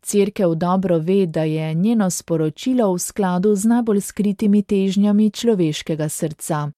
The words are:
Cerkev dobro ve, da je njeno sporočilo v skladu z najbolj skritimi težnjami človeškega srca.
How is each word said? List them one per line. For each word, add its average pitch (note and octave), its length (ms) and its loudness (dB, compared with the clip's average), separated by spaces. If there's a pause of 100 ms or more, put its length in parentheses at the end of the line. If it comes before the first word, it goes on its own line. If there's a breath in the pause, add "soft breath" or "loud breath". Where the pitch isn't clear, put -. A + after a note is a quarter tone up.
Cerkev G3 520 0
dobro F3+ 440 0
ve, F#3 280 2
da D#3+ 160 -2
je D#3 320 -2
njeno G3+ 360 0
sporočilo F#3 800 -2
v F3+ 60 -2
skladu F#3 560 0
z G3 100 -4
najbolj A3+ 360 2
skritimi G3+ 600 0
težnjami G3+ 680 2
človeškega E3 800 -2
srca. D3+ 680 -6